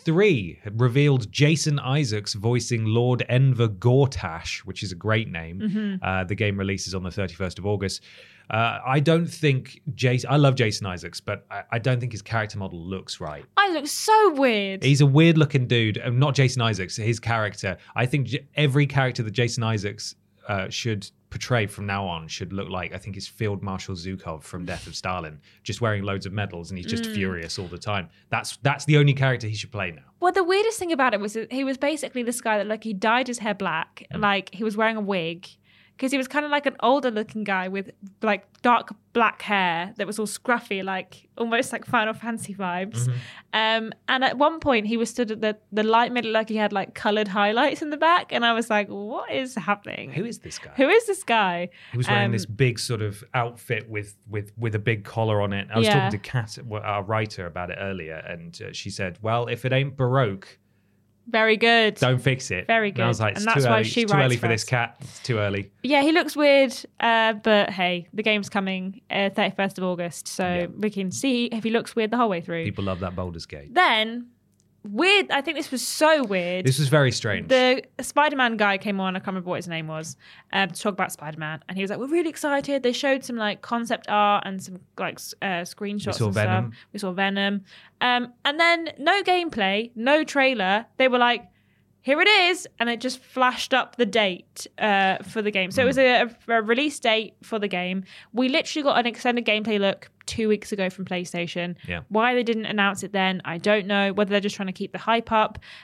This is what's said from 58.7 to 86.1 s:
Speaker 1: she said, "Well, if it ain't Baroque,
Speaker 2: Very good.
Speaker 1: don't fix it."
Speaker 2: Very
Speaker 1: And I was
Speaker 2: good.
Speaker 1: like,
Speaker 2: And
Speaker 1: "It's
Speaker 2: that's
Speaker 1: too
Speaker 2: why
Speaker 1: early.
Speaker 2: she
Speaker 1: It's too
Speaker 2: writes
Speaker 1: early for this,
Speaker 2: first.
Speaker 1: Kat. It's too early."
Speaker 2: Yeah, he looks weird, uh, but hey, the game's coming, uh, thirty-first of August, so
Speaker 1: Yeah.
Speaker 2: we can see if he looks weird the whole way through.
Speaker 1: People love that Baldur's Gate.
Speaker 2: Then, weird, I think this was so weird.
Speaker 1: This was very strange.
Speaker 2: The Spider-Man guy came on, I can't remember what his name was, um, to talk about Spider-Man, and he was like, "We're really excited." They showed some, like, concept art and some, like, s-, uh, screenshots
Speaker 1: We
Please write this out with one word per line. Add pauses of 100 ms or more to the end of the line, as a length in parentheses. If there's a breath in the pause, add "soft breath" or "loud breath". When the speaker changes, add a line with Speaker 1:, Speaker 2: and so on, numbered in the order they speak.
Speaker 1:
she
said,
"Well,
if
it
ain't
Baroque, (720)
Speaker 2:
Very
good.
Speaker 1:
don't
fix
it."
Speaker 2:
Very
Speaker 1:
And
I
was
Speaker 2:
good.
Speaker 1:
like,
Speaker 2:
And
Speaker 1:
"It's
Speaker 2:
that's
Speaker 1:
too
Speaker 2:
why
Speaker 1:
early.
Speaker 2:
she
Speaker 1:
It's
too
Speaker 2:
writes
Speaker 1:
early
for
this,
Speaker 2:
first.
Speaker 1:
Kat.
It's
too
early." (120)
Speaker 2:
Yeah,
he
looks
weird, (240)
uh,
but
hey,
the
game's
coming, (100)
uh,
thirty-first
of
August,
so
Speaker 1:
Yeah. (100)
Speaker 2:
we
can
see
if
he
looks
weird
the
whole
way
through.
Speaker 1:
People
love
that
Baldur's
Gate.
Speaker 2:
Then, (560)
weird,
I
think
this
was
so
weird.
Speaker 1:
This
was
very
strange.
Speaker 2:
The (180)
Spider-Man
guy
came
on,
I
can't
remember
what
his
name
was, (380 loud breath)
um,
to
talk
about
Spider-Man,
and
he
was
like,
"We're
really
excited."
They
showed
some,
like,
concept
art
and
some, (180)
like,
s-,
uh, (160)
screenshots
Speaker 1:
We